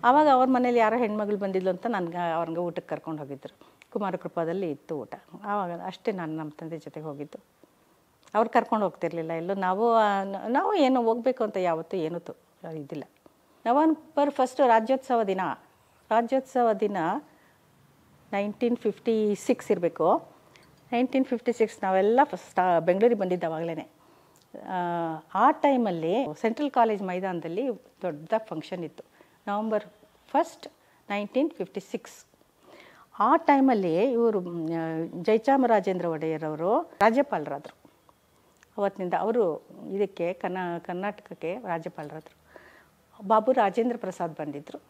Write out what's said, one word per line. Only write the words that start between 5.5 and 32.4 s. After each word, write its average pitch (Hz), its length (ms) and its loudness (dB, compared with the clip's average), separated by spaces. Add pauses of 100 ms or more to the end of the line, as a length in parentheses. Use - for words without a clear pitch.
ಅಷ್ಟೇ 185 260 -8
ನಾನು 160 260 -6
ನಮ್ಮ 151 220 -10
ತಂದೆ 160 180 -10
ಜೊತೆಗೆ 151 280 -14
ಹೋಗಿದ್ದು. 147 380 -12 (920)
ಅವ್ರು 226 140 2
ಕರ್ಕೊಂಡು 220 360 2
ಹೋಗ್ತಿರ್ಲಿಲ್ಲ 165 460 -4
ಎಲ್ಲೂ. 170 220 -4
ನಾವು, 196 400 0
ಆ, 202 300 2
ನ-, 196 120 -8 (120)
ನಾವು 302 260 0
ಏನು 262 300 4
ಹೋಗ್ಬೇಕು 233 400 0
ಅಂತ 208 140 -4
ಯಾವತ್ತೂ 180 400 -2
ಏನೂ 165 220 -4
ತು-, - 560 -16
ಇದಿಲ್ಲ. 151 280 -10 (600)
ನವೆಂಬರ್ 285 680 2
ಫಸ್ಟ್ 254 280 -2
ರಾಜ್ಯೋತ್ಸವ 240 640 4
ದಿನ, 190 180 -2 (680)
ರಾಜ್ಯೋತ್ಸವ 240 640 2
ದಿನ 202 240 -2 (1300)
ನೈನ್ಟೀನ್ 208 460 -2
ಫಿಫ್ಟಿ 214 580 0
ಸಿಕ್ಸ್ - 360 -2
ಇರಬೇಕು. 175 580 2 (640)
ನೈನ್ಟೀನ್ 254 340 2
ಫಿಫ್ಟಿ 233 280 -4
ಸಿಕ್ಸ್ - 300 0
ನಾವೆಲ್ಲ 196 400 4
first, - 360 -4
ಆ, 180 200 4
ಬೆಂಗಳೂರಿಗೆ 196 400 4
ಬಂದಿದ್ದು 180 280 -2
ಅವಾಗ್ಲೇನೆ. 160 400 -6 (800)
ಆ, 170 560 -4 (120)
ಆ 233 160 6
ಟೈಮಲ್ಲಿ 220 920 0
ಸೆಂಟ್ರಲ್ 247 300 -2
ಕಾಲೇಜ್ 220 320 2
ಮೈದಾನದಲ್ಲಿ 185 680 -4 (320)
ದೊಡ್ಡ 160 360 -6
function 180 460 -8
ಇತ್ತು. - 200 -14 (440)
ನವೆಂಬರ್ 208 360 -2 (440)
ಫಸ್ಟ್, - 400 -2 (420)
ನೈನ್ಟೀನ್ 208 400 -2
ಫಿಫ್ಟಿ - 300 -8
ಸಿಕ್ಸ್. - 460 -14 (960)